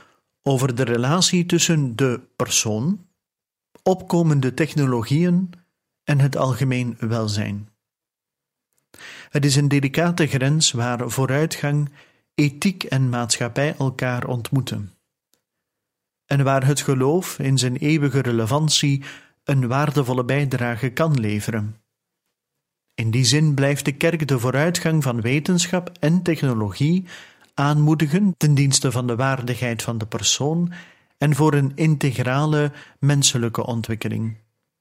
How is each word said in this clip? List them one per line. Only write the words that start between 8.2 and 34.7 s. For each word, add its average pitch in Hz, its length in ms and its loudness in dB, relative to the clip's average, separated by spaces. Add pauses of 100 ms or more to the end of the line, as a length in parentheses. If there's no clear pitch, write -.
Het 143 160 0
is 139 120 4
een 143 120 4
delicate 147 580 2
grens 143 460 0
waar 120 380 -2
vooruitgang, 143 800 -2 (440)
ethiek 151 480 0
en 131 260 0
maatschappij 120 680 -2
elkaar 127 500 -2
ontmoeten. 110 680 -4 (1300)
En 139 180 2
waar 135 220 4
het 143 140 2
geloof 143 580 0
in 135 200 0
zijn 123 180 0
eeuwige 143 440 2
relevantie 135 840 0 (400)
een 135 240 2
waardevolle 135 560 0
bijdrage 127 640 -2
kan 156 300 0
leveren. 104 600 -4 (1120)
In 113 160 -4
die 127 140 2
zin 147 300 4
blijft 139 300 0
de 147 80 -2
kerk 160 360 -2
de 139 100 2
vooruitgang 156 640 0
van 120 180 -2
wetenschap 170 680 -2 (100)
en 170 220 2
technologie 143 800 0 (500)
aanmoedigen 151 840 2
ten 151 180 2
dienste 135 380 2
van 123 140 -2
de 120 100 -2
waardigheid 123 640 -2
van 117 160 -4
de 107 80 -4
persoon 160 640 -2 (460)
en 147 160 2
voor 147 200 4
een 139 200 2
integrale 147 1000 0 (260)
menselijke 131 680 0
ontwikkeling. 113 720 -6 (440)